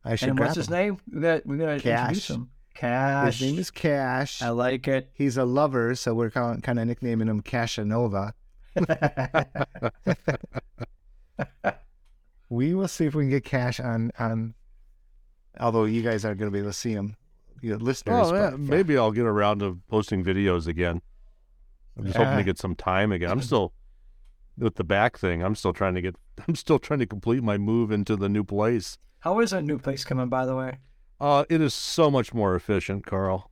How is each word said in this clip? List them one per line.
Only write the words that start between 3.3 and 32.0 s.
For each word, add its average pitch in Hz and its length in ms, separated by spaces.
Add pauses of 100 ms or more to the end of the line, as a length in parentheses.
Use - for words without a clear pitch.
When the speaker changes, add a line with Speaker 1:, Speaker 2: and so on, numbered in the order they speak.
Speaker 1:
His 131 120
name 165 80
is 180 120
Cash. 139 720
Speaker 2:
I 120 60
like 123 380
it. 131 280
Speaker 1:
He's 139 220
a 131 80
lover, 127 500
so 120 180
we're 113 160
kinda, 120 320
kinda 117 240
nicknaming 117 420
him 104 140
Cashanova. 110 920 (420)
<laughs> 151 800 (1800)
Speaker 2:
<laughs> - 380 (760)
Speaker 1:
We 135 260
will 190 120
see - 180
if 147 100
we 151 80
can 135 80
get 139 120
Cash 123 360
on, 117 400
on, 113 340 (1040)
although 113 260
you 110 180
guys 110 200
aren't 104 160
gonna 104 120
be 101 80
able 101 100
to 98 40
see - 180
him, 104 240 (460)
you 110 160
listeners. 165 540
Speaker 3:
Well, 180 40
yeah, 202 160
Speaker 1:
but, 135 80
yeah. 139 100
Speaker 3:
maybe 156 280
I'll 110 140
get 117 140
around 104 340
to 92 200 (100)
posting 104 340
videos 92 440
again. 85 340 (960)
I'm 107 80
just 95 120
hoping 135 160
to 135 60
Speaker 1:
Yeah. 98 40
Speaker 3:
get 90 160
some 92 160
time 98 360
again. 87 200
I'm 127 100
still 113 320 (840)
with 117 160
the - 80
back 101 340
thing. 87 260
I'm 101 120
still 90 180
trying 92 220
to 90 60
get, 90 140 (160)
<laughs> - 160
I'm 165 80
still - 220
trying 147 220
to 117 80
complete 117 340
my 104 160
move 110 340
into 104 240
the 98 140
new 104 140
place. 107 560 (220)
Speaker 2:
How 190 180
is 226 100
that 185 140
new 147 160
place 135 260
coming, 127 240
by 131 160
the 131 100
way? 131 220 (420)
Speaker 3:
Uh, 143 300
it 165 120
is 139 120
so - 380